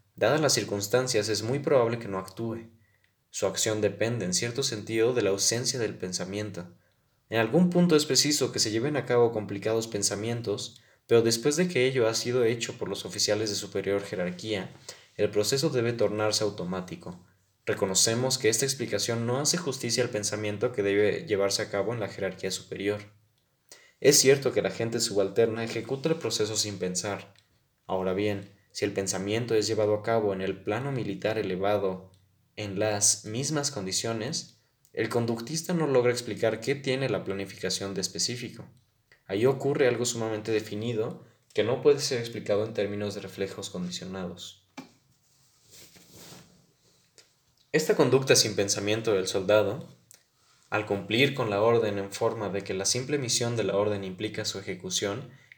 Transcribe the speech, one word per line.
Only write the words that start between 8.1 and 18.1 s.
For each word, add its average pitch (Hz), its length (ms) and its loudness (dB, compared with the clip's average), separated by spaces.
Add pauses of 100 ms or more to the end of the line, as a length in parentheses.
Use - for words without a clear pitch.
que 113 60 -4
se 107 120 0
lleven 123 260 -2
a 127 80 -2
cabo 120 280 4
complicados 107 540 -2
pensamientos, 107 960 -4 (240)
pero 117 160 8
después 117 340 2
de 180 120 2
que 127 180 2
ello 131 220 2
ha 113 60 0
sido 123 300 0
hecho 117 340 -2
por 90 100 -6
los 98 160 -6
oficiales 104 460 0
de 101 60 -2
superior 98 460 -2
jerarquía, 92 720 -6 (420)
el 104 140 2
proceso 104 380 2
debe 117 240 2
tornarse 107 500 0
automático. 90 840 -6 (420)
Reconocemos 113 720 2